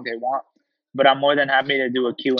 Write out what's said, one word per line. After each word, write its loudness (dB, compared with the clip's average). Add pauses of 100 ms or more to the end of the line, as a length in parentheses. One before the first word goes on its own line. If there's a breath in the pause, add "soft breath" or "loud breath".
they -6
want, -4 (500)
but 2
I'm 4
more 2
than 0
happy 0
to 0
do 0
a 0
Q -2